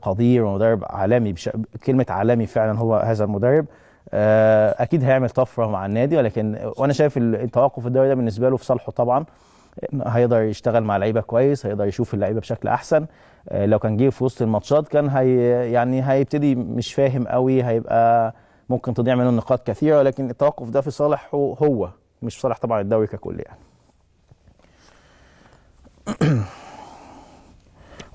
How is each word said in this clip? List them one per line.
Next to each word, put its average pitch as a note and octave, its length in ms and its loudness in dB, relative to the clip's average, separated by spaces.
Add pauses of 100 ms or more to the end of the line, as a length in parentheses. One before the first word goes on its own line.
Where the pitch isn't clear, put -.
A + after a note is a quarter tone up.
قدير A#2+ 420 2
ومدرب G#2 400 0
عالمي G#2 480 0
بش-، G2 180 -8 (360)
كلمة C3 220 2
عالمي A2 380 0
فعلًا A2 320 -2
هو A2+ 180 0
هذا G#2+ 280 0
المدرب. B2 420 0 (440)
آه، G#2+ 720 4
أكيد B2 220 0
هيعمل C3 260 2
طفرة B2 360 -2
مع G2 200 -4
النادي، B2 300 0
ولكن، A2 640 -2
وأنا C#3+ 140 0
شايف D3 240 2
ال-، A#2 180 0
التوقف A#2+ 520 -2
الدوري C3 220 2
ده C#3 60 2
بالنسبة A#2 340 0
له C3 80 0
في - 80 -6
صالحه B2 280 -4
طبعًا. B2 320 0 (840)
هيقدر A#2 360 2
يشتغل A2 420 0
مع G2+ 120 0
لعيبة G#2+ 240 0
كويس، C3 460 0
هيقدر G2+ 200 -2
يشوف A2 280 -4
اللعيبة G#2 260 -2
بشكل A2+ 280 -6
أحسن. D3+ 380 0 (420)
آه، G2+ 180 -2
لو G#2+ 120 4
كان G#2+ 180 -2
جه C3+ 120 4
في B2+ 160 -2
وسط C3 180 -2
الماتشات A2+ 460 0
كان D3 200 0
هي-، B2 640 2
يعني B2+ 380 0
هيبتدي C#3 440 0
مش A#2+ 400 -6
فاهم C3 340 0
قوي، B2+ 360 2
هيبقى A#2 720 2 (340)
ممكن B2 260 -4
تضيع B2 200 0
منه B2 160 2
نقاط A#2+ 360 0
كثيرة، D3+ 320 2
ولكن C3+ 320 0
التوقف C#3 400 -2
ده C3+ 100 0
في C#3 100 -4
صالحه D3 480 -2
هو، C3+ 500 0 (340)
مش A#2 120 -8
في - 60 -20
صالح A#2+ 180 -2
طبعًا A2+ 220 -2
الدوري G#2+ 260 0
ككل F2 340 -10
يعني. - 200 -18 (2500)
<clears throat> D3 360 2 (1700)